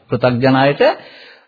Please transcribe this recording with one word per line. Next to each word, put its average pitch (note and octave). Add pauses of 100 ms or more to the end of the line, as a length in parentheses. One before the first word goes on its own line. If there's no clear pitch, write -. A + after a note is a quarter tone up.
පෘථග්ජන B2+
අයට C#3+ (680)